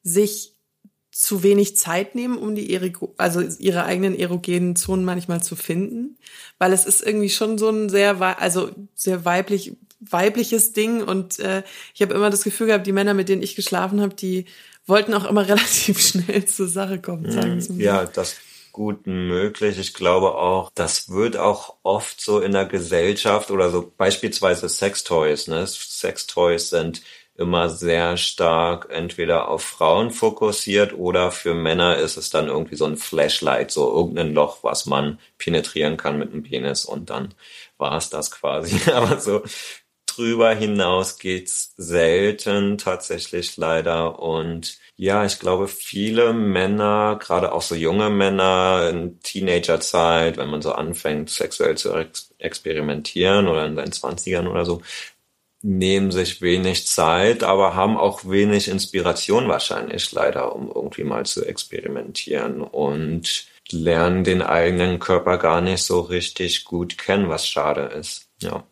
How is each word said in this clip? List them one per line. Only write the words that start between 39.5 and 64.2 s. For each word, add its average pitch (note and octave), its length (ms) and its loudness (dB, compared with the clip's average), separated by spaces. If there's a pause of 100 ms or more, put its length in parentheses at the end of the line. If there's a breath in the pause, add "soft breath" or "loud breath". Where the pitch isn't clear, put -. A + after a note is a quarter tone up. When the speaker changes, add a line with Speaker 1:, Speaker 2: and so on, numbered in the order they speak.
Speaker 2:
drüber A2+ 480 2
hinaus G2 640 0
geht's - 580 -6
selten G2+ 1000 2
tatsächlich F2+ 800 -6
leider. E2 600 0
Und E2 580 -6 (180 soft breath)
ja, G2 300 0
ich G2 140 -4
glaube, F#2 280 0
viele A2 640 0
Männer, G#2 880 2
gerade F2+ 300 0
auch E2 100 -2
so - 140 -4
junge F2 340 2
Männer F#2+ 800 4
in F2 300 -4
Teenagerzeit, E2 1160 2
wenn C#2+ 120 -6
man D2+ 120 -4
so D#2+ 100 -4
anfängt, D#2 580 -4
sexuell - 460 0
zu - 180 -4
ex-, - 440 -6
experimentieren E2 1120 0
oder D#2 160 0
in D2+ 100 -6
seinen C#2+ 160 -6
Zwanzigern F2 560 -4
oder F2+ 160 -2
so, E2+ 180 -2 (800 loud breath)
nehmen F#2+ 500 2
sich F2+ 300 -2
wenig F2+ 440 2
Zeit, F#2 580 4
aber F#2+ 300 4
haben G2 240 2
auch - 280 0
wenig G2+ 420 2
Inspiration F#2+ 840 0
wahrscheinlich - 600 -4
leider, - 440 0
um B1+ 180 -8
irgendwie - 300 -6
mal A#1+ 220 -4
zu - 180 -4
experimentieren - 1160 -6
und D2+ 840 -4 (240 soft breath)
lernen E2+ 520 2